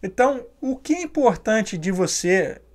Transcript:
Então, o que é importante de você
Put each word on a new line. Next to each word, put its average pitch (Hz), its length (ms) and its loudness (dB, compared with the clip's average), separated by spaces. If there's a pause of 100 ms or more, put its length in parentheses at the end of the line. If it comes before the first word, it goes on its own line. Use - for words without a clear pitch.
Então, 247 440 0 (160)
o 262 160 -4
que - 160 -2
é 349 80 -2
importante 220 760 0
de 170 140 -4
você 180 680 0 (140)